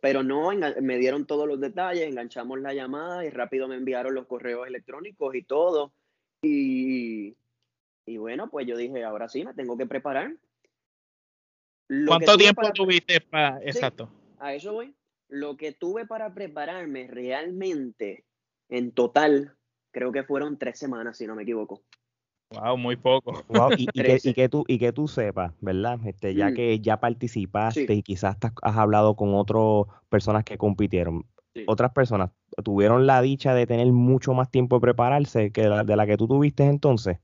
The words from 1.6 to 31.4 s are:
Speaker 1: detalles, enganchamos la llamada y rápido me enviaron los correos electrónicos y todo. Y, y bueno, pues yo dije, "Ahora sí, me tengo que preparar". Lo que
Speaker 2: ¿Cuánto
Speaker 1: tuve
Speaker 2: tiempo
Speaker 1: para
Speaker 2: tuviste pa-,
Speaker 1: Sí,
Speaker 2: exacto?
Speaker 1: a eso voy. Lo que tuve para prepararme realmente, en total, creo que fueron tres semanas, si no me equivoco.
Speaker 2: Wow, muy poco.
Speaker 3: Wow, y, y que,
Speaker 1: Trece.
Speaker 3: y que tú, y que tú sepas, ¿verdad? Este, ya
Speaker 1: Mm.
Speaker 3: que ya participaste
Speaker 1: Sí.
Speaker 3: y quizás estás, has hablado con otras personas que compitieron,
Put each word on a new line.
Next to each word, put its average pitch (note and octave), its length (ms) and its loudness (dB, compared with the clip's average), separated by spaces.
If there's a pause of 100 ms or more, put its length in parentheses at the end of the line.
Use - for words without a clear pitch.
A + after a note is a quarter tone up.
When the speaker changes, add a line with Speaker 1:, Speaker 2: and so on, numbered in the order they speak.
Speaker 1:
detalles, F3 480 -4
enganchamos B2+ 520 -10
la C#3 140 -8
llamada D3+ 500 -8
y D3+ 60 -8
rápido C3 380 -4
me C3 80 -10
enviaron B2+ 380 -4
los B2+ 120 -8
correos B2 400 -8
electrónicos C3+ 680 -10
y B2 100 -6
todo. D3+ 500 0 (480)
Y, C3 920 -2 (720)
y A2+ 120 -12
bueno, B2 320 -10
pues C3+ 160 -8
yo A#2+ 100 -6
dije, A#2+ 280 -8
"Ahora G#2+ 240 -8
sí, C#3+ 160 -8
me B3 100 -16
tengo A#2+ 240 -8
que B2+ 80 -4
preparar". C#3 500 -6 (1500)
Lo D3+ 300 4
que E3 100 4
Speaker 2:
¿Cuánto - 20 10
Speaker 1:
tuve G3+ 240 10
Speaker 2:
tiempo - 0 -
Speaker 1:
para G#3+ 180 0
Speaker 2:
tuviste F3+ 480 2
pa-, C#3+ 380 0 (100)
Speaker 1:
Sí, C#3 120 -2
Speaker 2:
exacto? A#2+ 280 -4 (300)
Speaker 1:
a C#3 160 -8
eso E3+ 200 -10
voy. B3 220 -12 (320)
Lo C#3+ 280 -10
que D3+ 160 -10
tuve G3+ 340 -8
para A3 280 -10
prepararme D3+ 720 -10
realmente, C3 1160 -8 (420)
en B2 240 -4
total, C#3+ 640 2 (360)
creo B2 200 -6
que C3+ 120 -6
fueron C#3+ 340 -6
tres B2 200 -8
semanas, A#2 400 -10
si A#2 80 -10
no A2 100 -10
me A2 80 -10
equivoco. G#2+ 400 -8 (680)
Speaker 2:
Wow, A2+ 260 -4
muy B2 200 -2
poco. B2+ 520 0
Speaker 3:
Wow, B2 280 6
y, B2 160 -2
y B2 120 -2
que, B2+ 160 6
Speaker 1:
Trece. - 20 -18
Speaker 3:
y C3 100 2
que B2+ 160 4
tú, D3 200 0
y B2 100 2
que A#2+ 140 2
tú D3 160 -4
sepas, F#2+ 520 -4
¿verdad? G2 460 -2
Este, F#2+ 300 -6
ya G2 160 0
Speaker 1:
Mm. - 0 -
Speaker 3:
que A#2 280 0
ya G#2+ 200 0
participaste A2+ 960 -2
Speaker 1:
Sí. - 0 -
Speaker 3:
y G#2 80 0
quizás G2 320 -2
estás, A2+ 180 -4 (100)
has G#2+ 140 0
hablado G#2+ 400 4
con G2+ 180 0
otras G#2 520 2 (220)
personas G#2+ 360 2
que G#2 120 -12
compitieron, F#2 680 -2 (280)